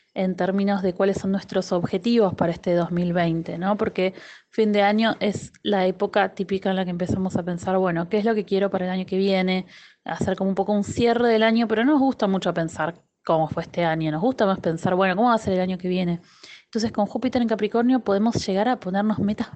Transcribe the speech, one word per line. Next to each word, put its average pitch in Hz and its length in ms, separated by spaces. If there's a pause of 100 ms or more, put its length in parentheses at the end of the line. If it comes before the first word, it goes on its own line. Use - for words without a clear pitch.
(160)
en 185 200
términos 196 460
de 185 140
cuáles 196 220
son 190 140
nuestros 190 400
objetivos 190 640
para 170 180
este 175 220
dos 170 160
mil 175 240
veinte, 170 460
¿no? 196 180
Porque 185 380 (340)
fin 220 220
de 202 100
año 214 380
es - 420
la 196 240
época 190 480
típica 190 380
en 185 60
la 190 80
que 175 40
empezamos 180 460
a 175 80
pensar, 180 340
bueno, 175 320
¿qué 214 80
es 208 80
lo 226 80
que 214 100
quiero 196 280
para 185 140
el 185 60
año 185 140
que 190 140
viene? 185 480 (360)
Hacer 185 320
como 190 140
un 190 60
poco 190 160
un 208 120
cierre 233 440
del 220 160
año, 226 240
pero 220 180
no 294 60
nos 285 100
gusta 262 240
mucho 190 260
pensar 165 440 (280)
cómo 160 240
fue 170 140
este 175 240
año. 160 240
Nos 151 120
gusta 240 260
más 190 100
pensar, 180 380
bueno, 185 200
¿cómo 226 120
va 233 80
a - 20
ser 208 160
el 185 60
año 185 180
que 185 120
viene? 180 320 (420)
Entonces, 220 280
con 208 140
Júpiter 247 360
en 233 60
Capricornio 226 520
podemos 214 440
llegar 208 260
a 254 100
ponernos 202 400
metas 214 360